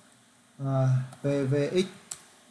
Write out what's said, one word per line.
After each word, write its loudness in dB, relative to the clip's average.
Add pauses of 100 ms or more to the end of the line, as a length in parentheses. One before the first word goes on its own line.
(600)
à, 0 (340)
P -6
V 0 (180)
X. 2 (640)